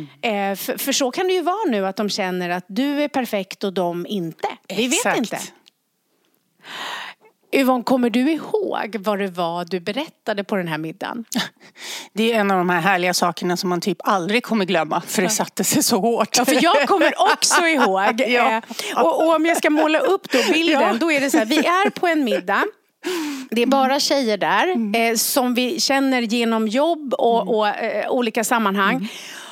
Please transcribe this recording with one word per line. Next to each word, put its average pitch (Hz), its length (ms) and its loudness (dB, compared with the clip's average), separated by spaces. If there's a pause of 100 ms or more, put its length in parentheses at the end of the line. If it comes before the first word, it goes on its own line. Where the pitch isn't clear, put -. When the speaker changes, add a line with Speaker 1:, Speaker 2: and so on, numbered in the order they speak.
(220)
Speaker 1:
Mm. 202 300 -2
Speaker 2:
Eh, 196 40 -4
för, - 220 -6
för - 140 -4
så 254 200 0
kan 370 160 -2
det 370 60 2
ju 370 80 0
vara 370 280 -2
nu 202 180 0
att 190 80 -6
de 208 140 -2
känner 180 400 -4
att 180 180 -4
du 277 360 -2
är 294 40 -2
perfekt 226 560 -4
och 196 100 -2
de 175 340 -2
inte. 175 400 -6 (200)
Vi 208 200 -2
vet 247 60 0
Speaker 1:
Exakt. 202 240 0
Speaker 2:
inte. 208 220 -2 (2000)
Yvonne, 254 320 2
kommer 247 260 2
du 226 100 0 (120)
ihåg 302 680 -4
vad 196 200 -2
det 202 80 -2
var 175 380 -4
du 180 140 -6
berättade 208 640 -6
på 214 120 -4
den 180 120 -2
här 156 100 -4
middagen? 160 480 -8 (880)
Speaker 1:
Det 226 200 0
är 226 60 2
en 202 120 2
av 190 60 2
de 180 120 2
här 175 120 2
härliga 180 320 2
sakerna 175 440 -2
som 185 120 -4
man 175 120 -2
typ 180 220 -2
aldrig 208 400 0
kommer 220 220 0
glömma, 160 360 0
för - 200 -2
det 185 40 4
Speaker 2:
Ja. 170 40 2
Speaker 1:
satte - 340 -2
sig 254 200 2
så 226 160 2
hårt. 226 380 0
Speaker 2:
Ja, 247 80 2
för 302 180 4
jag 330 240 4
kommer 370 260 4 (200)
också 294 340 2
ihåg. 220 540 2
Speaker 1:
<laughs> 220 60 0
Ja. 233 240 2
Speaker 2:
Eh, 220 100 0 (420)
och, 320 220 2
och 330 100 4
om 311 100 2
jag 330 120 2
ska 330 120 4
måla 311 300 2
upp 370 320 0
då 262 80 2 (140)
bilden, 320 280 2
Speaker 1:
Ja. 320 180 2
Speaker 2:
då 330 120 0
är 285 100 2
det 277 100 0
så 320 60 2
här, 220 80 2
vi 277 120 2
är 349 320 2
på - 180 -4
en 320 160 2
middag. 196 400 0 (840)
Det 226 120 0
är 240 60 2
bara 269 320 2
tjejer 262 380 0
där, 185 300 2
Speaker 1:
Mm. 226 440 0
Speaker 2:
eh, 226 60 0
som 247 360 0
vi 240 260 0
känner 269 420 2
genom 226 460 0
jobb 294 460 0
och, 233 280 2
Speaker 1:
Mm. 185 140 -2
Speaker 2:
och, 214 120 2
eh, 208 420 -4
olika 240 340 0
sammanhang. 202 520 2
Speaker 1:
Mm. 208 120 -6 (440)